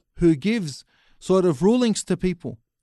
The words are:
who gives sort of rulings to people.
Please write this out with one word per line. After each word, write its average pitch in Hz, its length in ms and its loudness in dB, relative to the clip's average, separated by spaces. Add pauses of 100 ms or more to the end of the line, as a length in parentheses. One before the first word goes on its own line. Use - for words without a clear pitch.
(180)
who 165 180 4
gives 175 480 -4 (340)
sort 185 260 0
of 151 180 0
rulings 226 420 2
to 180 120 -2
people. 175 420 -6 (240)